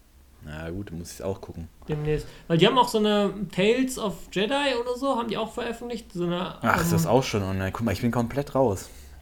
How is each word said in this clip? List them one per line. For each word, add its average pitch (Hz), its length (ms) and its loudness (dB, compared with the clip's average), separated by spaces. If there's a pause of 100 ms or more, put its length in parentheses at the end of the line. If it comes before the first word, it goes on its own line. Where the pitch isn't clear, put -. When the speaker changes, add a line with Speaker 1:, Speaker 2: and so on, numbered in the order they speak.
(440)
Speaker 1:
Na 78 260 -10
gut, 98 200 -8
dann 82 80 -10
muss 85 140 -12
ich's - 100 -16
auch 95 180 -4
gucken. - 280 -12 (200)
Speaker 2:
Demnächst. 151 380 -2 (200)
Weil 170 120 4
die 175 80 8
haben 247 120 4
auch 226 100 6
so 226 100 0
eine 208 340 2 (220)
Tales 247 440 2
of 190 160 -4 (180)
Jedi 214 220 0 (260)
oder 247 160 -4
so, 262 200 0
haben 233 120 -2
die 214 80 -4
auch 214 160 -4
veröffentlicht. 233 600 -8
So 175 120 -2
eine, 175 380 -2
Speaker 1:
Ach, - 180 4
ist 165 60 2
Speaker 2:
ähm, 170 60 2
Speaker 1:
das 165 140 4
auch 123 180 6
schon 104 180 0
online? 95 300 0
Guck - 120 -4
mal, 113 80 2
ich 107 80 -2
bin 117 120 2
komplett 123 420 -2
raus. 120 340 2 (340)